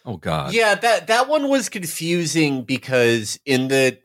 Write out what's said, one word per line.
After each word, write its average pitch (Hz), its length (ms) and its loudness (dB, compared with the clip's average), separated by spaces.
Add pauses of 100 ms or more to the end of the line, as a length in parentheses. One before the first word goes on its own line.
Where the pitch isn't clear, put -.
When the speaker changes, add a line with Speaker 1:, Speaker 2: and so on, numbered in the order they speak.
Speaker 1:
Oh, 117 100 -8
God. 85 380 -4
Speaker 2:
Yeah, 220 220 2
that, 220 320 0
that 240 200 2
one 285 220 0
was 269 180 0
confusing 160 960 -2
because 120 840 0
in 131 220 0
the 131 380 2